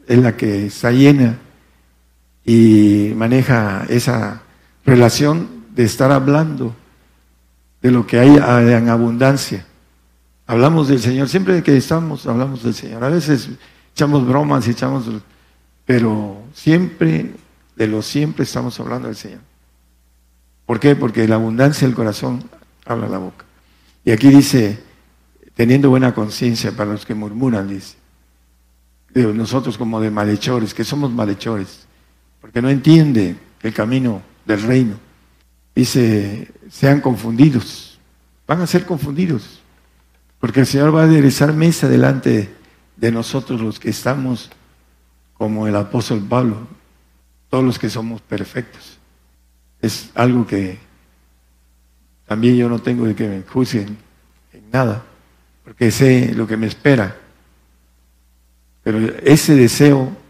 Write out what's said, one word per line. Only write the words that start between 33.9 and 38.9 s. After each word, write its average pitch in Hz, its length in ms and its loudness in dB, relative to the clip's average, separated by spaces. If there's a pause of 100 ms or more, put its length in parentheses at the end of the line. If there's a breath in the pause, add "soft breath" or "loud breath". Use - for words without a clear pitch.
del 104 160 -2
reino. 120 340 0 (800)
Dice, 110 800 -2 (180)
"sean 139 300 2
confundidos", 117 1000 0 (480)
van 156 140 -4
a 175 80 -4
ser 175 180 0
confundidos, 151 760 -6 (800)